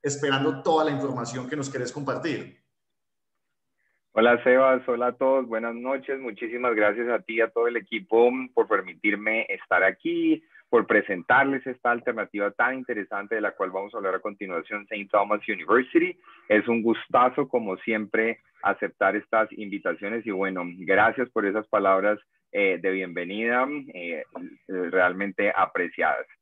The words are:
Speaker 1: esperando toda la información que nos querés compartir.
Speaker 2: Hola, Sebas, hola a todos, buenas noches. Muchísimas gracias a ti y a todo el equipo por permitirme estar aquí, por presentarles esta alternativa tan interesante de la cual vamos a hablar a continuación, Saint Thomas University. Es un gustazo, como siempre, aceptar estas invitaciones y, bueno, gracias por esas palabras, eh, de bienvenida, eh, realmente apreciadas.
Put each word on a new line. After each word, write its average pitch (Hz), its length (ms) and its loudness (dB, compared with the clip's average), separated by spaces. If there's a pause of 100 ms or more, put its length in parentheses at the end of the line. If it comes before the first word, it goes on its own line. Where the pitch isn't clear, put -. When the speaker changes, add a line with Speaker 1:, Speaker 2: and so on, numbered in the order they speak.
Speaker 1:
esperando 139 600 0
toda 156 220 4
la 151 60 0
información 127 580 -6
que 151 80 -6
nos 139 140 -6
querés 123 220 -6
compartir. 135 680 -6 (1500)
Speaker 2:
Hola, 117 320 6
Sebas, 131 440 6
hola 120 200 0
a 120 40 -2
todos, 131 340 2
buenas 117 280 -6
noches. 135 460 -6
Muchísimas 120 540 -4
gracias 107 340 2
a 113 120 0
ti 113 160 -8
y 117 40 0
a 113 100 2
todo 117 160 0
el 120 100 -2
equipo 110 540 2 (220)
por 110 160 2
permitirme 101 800 -2
estar 92 340 0
aquí, 160 600 0 (260)
por 113 180 4
presentarles 123 800 2
esta 123 260 -2
alternativa 107 580 -4
tan 123 280 -2
interesante 104 580 -6
de 107 40 -2
la 101 120 -2
cual 95 180 -4
vamos 98 240 -8
a 117 40 -8
hablar 95 180 -2
a 90 40 -4
continuación, 101 680 -8
Saint 101 220 -10
Thomas 104 380 2
University. 123 680 0 (300)
Es 104 180 4
un 117 160 0
gustazo, 127 680 2
como 110 300 -2
siempre, 110 640 -2 (220)
aceptar 98 540 0
estas 110 360 0
invitaciones 101 760 -6
y, 110 40 -6
bueno, 95 340 -2 (140)
gracias 104 520 2
por 104 160 0
esas 107 220 -2
palabras, 98 500 2 (320)
eh, 98 320 0
de 95 80 0
bienvenida, 95 760 -2 (280)
eh, 85 300 -8 (420)
realmente 92 920 0
apreciadas. 85 680 -2 (140)